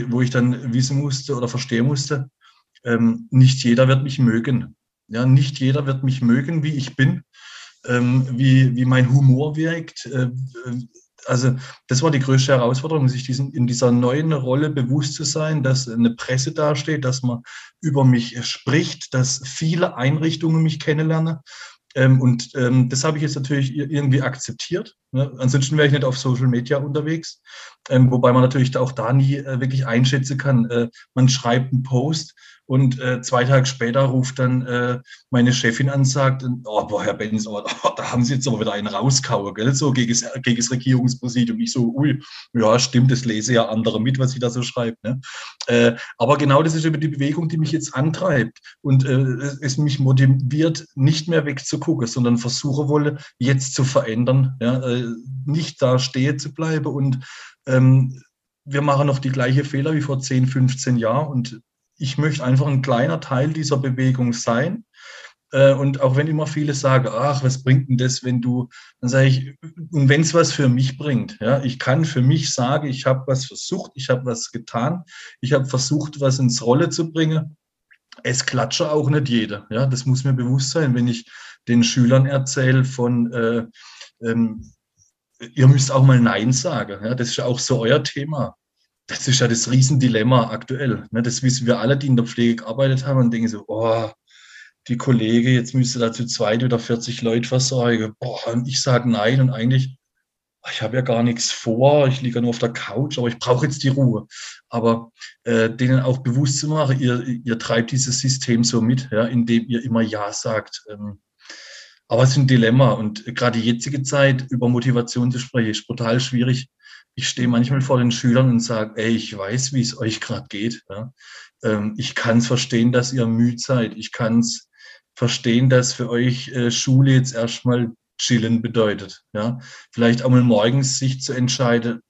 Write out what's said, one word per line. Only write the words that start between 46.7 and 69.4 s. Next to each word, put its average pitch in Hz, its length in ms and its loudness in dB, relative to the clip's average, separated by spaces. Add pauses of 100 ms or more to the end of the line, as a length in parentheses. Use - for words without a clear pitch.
ist 160 100 -2
eben 156 140 0
die 156 80 -2
Bewegung, 147 420 -2
die 165 80 -4
mich 156 140 0
jetzt - 240 -4
antreibt 143 640 0 (220)
und, 135 240 2
äh, 135 100 0
es, 135 460 -2
es 139 160 -4
mich 147 220 0
motiviert, 135 880 2 (100)
nicht 156 340 0
mehr 160 160 2
wegzugucken, 139 640 -4
sondern 120 300 2
versuchen 135 520 -4
wolle, 147 280 0 (220)
jetzt 131 360 0
zu 139 100 0
verändern, 131 760 0
ja? 123 240 0
Äh, 123 200 -2 (400)
nicht 147 360 -4
da 127 180 2
stehen 135 400 -2
zu 147 140 -10
bleiben 160 340 -2
und, 139 320 -2 (460)
ähm, 131 560 4 (440)
wir 139 160 -2
machen 143 260 2
noch 135 120 0
die 135 100 -4
gleiche 127 340 0
Fehler 143 300 -2
wie 151 80 0
vor 135 180 -4
zehn, 127 280 0
fünfzehn 127 500 0
Jahren 117 320 0
und 117 320 -6 (360)
ich 131 200 -6
möchte 147 260 0
einfach 131 240 2
ein 135 140 0
kleiner 135 380 0
Teil 143 340 -2
dieser 147 240 -2
Bewegung 131 560 0
sein. 143 500 -2 (680)
Äh, 139 220 6
und 135 280 -2
auch 131 160 2
wenn 147 100 2
immer 156 200 -2
viele 151 260 -2
sagen, 131 380 2
„Ach, 135 320 -2
was 131 200 -2
bringt 131 260 4
denn 127 80 2
das, 127 260 -2
wenn 123 180 -2
du“, 123 280 -2 (300)
dann 120 100 -4
sage 135 180 4
ich, 131 280 0 (360)